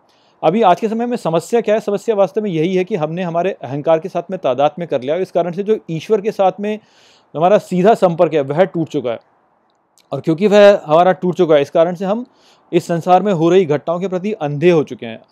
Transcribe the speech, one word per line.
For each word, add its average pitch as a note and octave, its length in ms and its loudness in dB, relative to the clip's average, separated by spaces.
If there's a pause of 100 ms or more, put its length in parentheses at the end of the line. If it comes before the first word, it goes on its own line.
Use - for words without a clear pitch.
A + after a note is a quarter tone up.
(420)
अभी F#3 200 2
आज F3+ 180 4
के A3+ 80 -2
समय A3+ 180 -4
में A#3+ 100 -4
समस्या E3+ 440 -2
क्या G#3 140 0
है? A3 60 0
समस्या G3+ 340 -4
वास्तव G3 280 0
में G#3 80 -4
यही E3 240 -2
है F3+ 100 0
कि G3+ 120 -6
हमने D#3+ 260 -4
हमारे F3 280 -2
अहंकार D#3+ 480 -2
के E3+ 100 -10
साथ F3 220 -6
में F#3 120 -8
तादात्म्य C#3+ 440 0
कर C#3 160 -4
लिया C3+ 120 -2
और F3+ 60 -4
इस F#3 100 -8
कारण F3+ 220 -2
से F3 100 -8
जो G#3+ 160 -2 (120)
ईश्वर F3+ 300 -2
के G3+ 120 -4
साथ F#3+ 280 2
में G#3 180 -6 (580)
हमारा F3+ 220 4
सीधा F3+ 360 2
संपर्क E3+ 400 0
है D3+ 60 2
वह C#3+ 240 -2
टूट E3+ 240 -6
चुका B2 220 -6
है। A2 80 -8 (960)
और C#3 80 -6
क्योंकि D#3+ 260 0
वह G3+ 400 6
हमारा E3+ 260 4
टूट F3+ 220 -2
चुका E3 200 2
है C#3+ 80 6
इस C#3 80 -6
कारण F3 240 2
से F3+ 100 -8
हम A3 220 -4 (460)
इस E3+ 140 0
संसार F3+ 360 2
में G#3 100 0
हो E3+ 180 2
रही F#3+ 140 4
घटनाओं E3 360 -4
के F#3+ 80 -6
प्रति F#3 240 -6
अंधे D3 380 -2
हो D#3+ 120 4
चुके A#2+ 240 -10
हैं। A2+ 260 -14